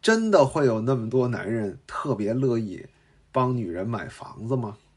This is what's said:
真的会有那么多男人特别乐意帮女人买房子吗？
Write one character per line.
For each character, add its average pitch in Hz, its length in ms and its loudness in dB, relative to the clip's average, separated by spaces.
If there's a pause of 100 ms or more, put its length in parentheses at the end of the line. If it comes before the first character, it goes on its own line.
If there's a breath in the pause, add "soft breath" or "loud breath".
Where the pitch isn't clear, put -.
真 226 280 2
的 175 160 8
会 143 200 0
有 110 160 2
那 127 120 0
么 113 160 -2
多 127 160 2
男 98 240 -4
人 110 380 -2
特 - 260 -4
别 104 200 -2
乐 123 260 2
意 92 260 -8 (460 soft breath)
帮 127 240 0
女 104 160 -4
人 92 160 -4
买 104 220 -6
房 - 360 -14
子 127 120 -2
吗？ 107 200 -6 (200)